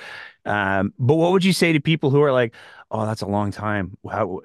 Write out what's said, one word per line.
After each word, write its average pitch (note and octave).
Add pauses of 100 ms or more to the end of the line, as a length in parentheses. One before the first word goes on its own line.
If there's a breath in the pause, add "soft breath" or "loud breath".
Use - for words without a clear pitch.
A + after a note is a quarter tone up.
(460 loud breath)
Um, G2
but C3
what E3
would F#3
you F#3
say E3+
to D3+
people D#3
who C#3+
are C#3+
like, B2 (360 loud breath)
"Oh, A2
that's A2
a G2
long G2+
time"? G2+ (140)
How, F#2+